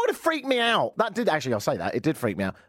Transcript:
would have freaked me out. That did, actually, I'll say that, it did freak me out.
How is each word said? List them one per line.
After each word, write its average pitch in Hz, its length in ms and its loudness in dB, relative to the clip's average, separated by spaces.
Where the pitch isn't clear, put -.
would 466 100 2
have 381 60 -4
freaked 311 300 -2
me 262 120 2
out. 220 380 0
That 214 180 0
did, 220 140 0
actually, 139 240 0
I'll 104 80 0
say 139 160 0
that, 87 180 -2
it 98 80 -2
did 156 140 0
freak 104 220 -2
me 98 60 0
out. 95 120 -4